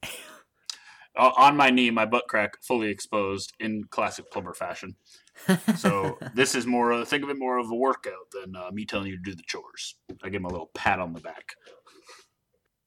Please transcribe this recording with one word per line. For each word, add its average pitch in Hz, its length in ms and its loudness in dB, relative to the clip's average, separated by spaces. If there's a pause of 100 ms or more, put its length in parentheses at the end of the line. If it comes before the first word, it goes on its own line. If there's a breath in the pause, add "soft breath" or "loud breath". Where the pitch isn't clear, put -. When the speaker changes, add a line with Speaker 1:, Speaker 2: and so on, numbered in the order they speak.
Speaker 1:
<laughs> - 160 -14 (960 loud breath)
Uh, 123 220 6
on 139 220 8
my 135 120 8
knee, 123 220 6
my 110 140 2
butt 117 240 2
crack 104 240 0 (100)
fully 113 240 0
exposed 98 720 -2
in 107 240 -4
classic - 480 -4
plumber 90 220 -8
fashion. 92 420 -10 (800 soft breath)
So - 500 0
Speaker 2:
<laughs> - 100 -12
Speaker 1:
this 131 200 4
is 117 100 -2
more, 120 380 2
think 143 220 -2
of 143 40 -2
it 139 80 -4
more 127 200 -2
of 120 120 -2
a 117 60 -4
workout - 560 -2
than, 92 240 -12
uh, 90 160 -12
me 104 140 -8
telling 101 220 -4
you 95 100 -8
to 87 40 -12
do 95 140 -8
the 82 100 -18
chores. - 520 -12 (260)
I 95 60 -10
give 98 100 -4
him 92 60 -6
a 90 60 -4
little 85 220 -8
pat 95 280 0
on 85 100 -6
the 82 80 -10
back. - 320 -16 (1400 soft breath)